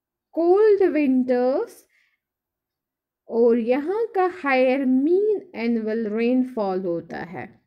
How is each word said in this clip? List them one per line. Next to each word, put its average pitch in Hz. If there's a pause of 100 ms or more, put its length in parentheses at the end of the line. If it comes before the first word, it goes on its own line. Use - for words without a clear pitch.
(340)
cold 381 (140)
winters 262 (1400)
और 233
यहाँ 285 (100)
का 370 (160)
हायर 262
मीन 349 (200)
एनुअल 226
रेनफॉल 226
होता 165 (120)
है। 127 (200)